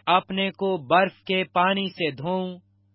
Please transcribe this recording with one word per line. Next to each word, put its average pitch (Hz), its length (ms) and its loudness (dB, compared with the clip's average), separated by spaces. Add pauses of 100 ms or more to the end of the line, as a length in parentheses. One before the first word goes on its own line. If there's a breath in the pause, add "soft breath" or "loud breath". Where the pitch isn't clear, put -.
अपने 190 420 0
को 190 280 -2
बर्फ 165 420 2
के 185 240 -2
पानी 190 440 0
से 165 240 -4
धोऊं 180 480 -6 (340)